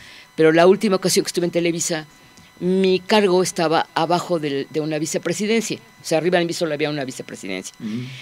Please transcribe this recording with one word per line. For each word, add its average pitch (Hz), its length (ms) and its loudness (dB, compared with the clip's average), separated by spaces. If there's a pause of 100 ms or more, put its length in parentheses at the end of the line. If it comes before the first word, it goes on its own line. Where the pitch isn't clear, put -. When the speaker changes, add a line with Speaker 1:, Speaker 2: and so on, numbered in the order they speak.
(360)
Speaker 1:
pero 160 160 6
la 165 160 8
última 202 280 4
ocasión 180 300 0
que - 40 -10
estuve 175 160 -2
en 175 60 -2
Televisa, 170 540 -2 (540)
mi 185 400 2
cargo 185 420 2
estaba 165 540 0
abajo 170 440 0
del, 139 300 -4
de 151 100 -4
una 156 200 -4
vicepresidencia, 180 800 -4 (220)
o - 40 -18
sea, 160 140 0
arriba 180 180 0
de 170 80 2
mí 165 80 -4
solo 160 200 -2
había 147 180 -2
una 147 140 -4
vicepresidencia. 95 760 -12
Speaker 2:
Ujú. 117 240 -8 (180)